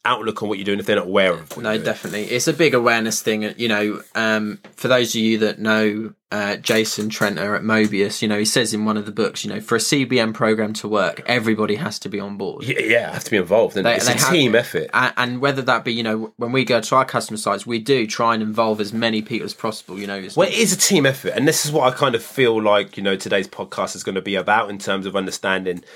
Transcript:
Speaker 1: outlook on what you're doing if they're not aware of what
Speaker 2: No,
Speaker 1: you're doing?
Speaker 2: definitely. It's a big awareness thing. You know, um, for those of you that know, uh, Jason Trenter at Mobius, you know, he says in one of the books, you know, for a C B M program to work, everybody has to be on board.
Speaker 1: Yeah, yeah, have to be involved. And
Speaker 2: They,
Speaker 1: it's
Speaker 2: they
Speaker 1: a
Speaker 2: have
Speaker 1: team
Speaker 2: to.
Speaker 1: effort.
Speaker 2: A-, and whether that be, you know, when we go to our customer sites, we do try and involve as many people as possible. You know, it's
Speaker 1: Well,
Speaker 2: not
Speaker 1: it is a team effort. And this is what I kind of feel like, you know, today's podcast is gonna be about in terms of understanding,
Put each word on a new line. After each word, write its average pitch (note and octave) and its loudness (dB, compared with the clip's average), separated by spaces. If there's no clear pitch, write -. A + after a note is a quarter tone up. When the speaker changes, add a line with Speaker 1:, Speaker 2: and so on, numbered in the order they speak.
Speaker 1:
outlook A2+ -2
on G#2 -4
what G#2 -4
you're G2 -8
doing G2+ 0
if G#2+ -10
they're G#2+ 2
not F2+ 0
aware F#2+ 4
of E2 -10
what A2+ -10
Speaker 2:
No, A2 -2
Speaker 1:
you're G#2+ 0
doing? D#2+ -6
Speaker 2:
definitely. G2 -6
It's A#2+ -2
a D#3+ 2
big C#3+ 4
awareness A#2 2
thing. G#2+ -2
You A#2 -2
know, G#2 0
um, G#2+ 0
for - -4
those B2 4
of A#2 -2
you A2 4
that G#2+ 0
know, A2 0
uh, G#2 -2
Jason A2 0
Trenter G#2 -2
at - -4
Mobius, G#2 2
you A2+ 0
know, G#2+ 0
he G#2 0
says G#2+ 0
in G#2+ -2
one G#2+ 0
of G#2 -4
the G#2+ -10
books, G#2 -2
you G#2 -8
know, G#2 -8
for A#2 0
a A2 0
C C#3 2
B B2 0
M A2+ 0
program A2 0
to G#2+ -8
work, G2+ 0
everybody G#2+ 0
has G#2+ -6
to - -10
be G2 -6
on G2+ -8
board. G2 -8
Speaker 1:
Yeah, C3+ -2
yeah, A2 2
have - -8
to - -10
be A2+ 4
involved. F#2+ 4
And G2 2
Speaker 2:
They, A#2 4
Speaker 1:
it's - 0
Speaker 2:
they B2 4
Speaker 1:
a A#2 2
Speaker 2:
have C3 4
Speaker 1:
team C#3 4
Speaker 2:
to. A2+ 6
Speaker 1:
effort. F2+ -2
Speaker 2:
A-, B2 2
and B2 -2
whether C3+ 0
that A#2 0
be, B2+ -2
you A2+ -2
know, A2 -4
when A#2 -4
we C3 2
go A#2 2
to A#2+ 0
our C3 6
customer A2 -4
sites, G2+ -2
we A#2+ -4
do A2+ 0
try A2+ 0
and A2 -2
involve G#2+ 0
as G2+ -6
many A2+ 0
people G#2+ -6
as G2+ -8
possible. G#2 -8
You G2+ -8
know, G2 -6
it's F#2+ -12
Speaker 1:
Well, F3+ 4
Speaker 2:
not G#3 -2
Speaker 1:
it - 2
is G3 4
a E3+ 2
team D#3+ 4
effort. C3+ 0
And B2+ 2
this D#3 2
is D3 -4
what D3 2
I B2+ -10
kind C3 2
of A2 -8
feel A#2 2
like, G#2 2
you G2 -6
know, G2 2
today's F#2+ -2
podcast F#2+ -6
is F#2 -12
gonna F#2+ -4
be G2 -4
about G2+ 2
in G2+ -10
terms G2 -4
of F#2+ -4
understanding, F#2 -2